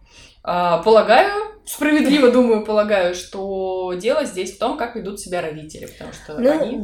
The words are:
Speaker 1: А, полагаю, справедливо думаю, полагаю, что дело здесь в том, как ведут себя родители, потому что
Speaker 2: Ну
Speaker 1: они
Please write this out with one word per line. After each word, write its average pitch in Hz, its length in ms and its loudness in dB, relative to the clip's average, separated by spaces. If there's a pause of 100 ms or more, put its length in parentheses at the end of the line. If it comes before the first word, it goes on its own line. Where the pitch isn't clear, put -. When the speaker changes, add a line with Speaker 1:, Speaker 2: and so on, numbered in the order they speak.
(460)
Speaker 1:
А, 175 360 0
полагаю, 220 500 6 (340)
справедливо 285 640 2
думаю, 226 360 4
полагаю, 208 480 0
что 185 800 -8
дело 254 320 -2
здесь 185 300 -8
в - 20 -16
том, 247 180 -4
как 233 200 -8
ведут 196 240 -10
себя 180 200 -8
родители, 156 460 -12
потому - 260 -18
что - 260 -16
Speaker 2:
Ну 247 140 2
Speaker 1:
они 269 320 -2